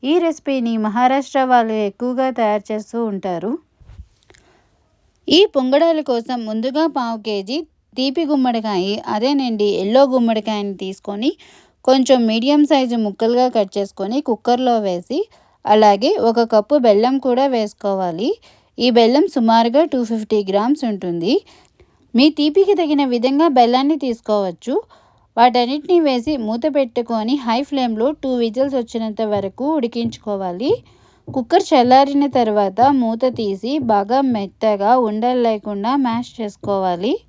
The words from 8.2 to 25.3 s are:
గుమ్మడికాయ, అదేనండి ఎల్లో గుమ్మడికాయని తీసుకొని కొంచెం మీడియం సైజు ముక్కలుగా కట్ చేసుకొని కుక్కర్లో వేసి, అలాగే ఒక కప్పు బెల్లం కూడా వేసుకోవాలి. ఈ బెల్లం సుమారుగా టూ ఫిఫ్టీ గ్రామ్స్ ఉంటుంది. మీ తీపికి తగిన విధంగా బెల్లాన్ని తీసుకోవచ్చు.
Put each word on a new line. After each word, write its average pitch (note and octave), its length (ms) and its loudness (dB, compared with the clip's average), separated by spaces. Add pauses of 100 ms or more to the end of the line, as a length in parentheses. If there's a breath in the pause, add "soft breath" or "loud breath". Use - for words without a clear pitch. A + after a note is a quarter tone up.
గుమ్మడికాయ, A3+ 560 -2 (280)
అదేనండి A#3 540 -2 (140)
ఎల్లో A3+ 200 4 (120)
గుమ్మడికాయని G#3+ 600 -2 (100)
తీసుకొని G3+ 460 -6 (580 soft breath)
కొంచెం C4 300 4 (100)
మీడియం B3 400 2
సైజు C4 360 2
ముక్కలుగా A3+ 420 0 (100)
కట్ G3+ 200 0
చేసుకొని G3+ 420 -4 (100)
కుక్కర్లో A#3+ 460 0 (100)
వేసి, F#3 340 -4 (460 soft breath)
అలాగే G#3+ 460 4 (180)
ఒక A#3 140 2 (100)
కప్పు A3 320 2
బెల్లం A3+ 300 4 (120)
కూడా B3 180 2 (100)
వేసుకోవాలి. G3 760 -4 (500 soft breath)
ఈ A#3 80 0 (120)
బెల్లం B3 360 4
సుమారుగా A#3 480 2 (100)
టూ C4 80 -2 (100)
ఫిఫ్టీ A3 280 -2 (120)
గ్రామ్స్ A3+ 400 0
ఉంటుంది. F3+ 440 -2 (800 soft breath)
మీ B3+ 120 6 (120)
తీపికి E4 420 2
తగిన D4 240 0 (100)
విధంగా C4+ 340 2 (100)
బెల్లాన్ని B3+ 460 4
తీసుకోవచ్చు. G#3+ 720 -4 (600 soft breath)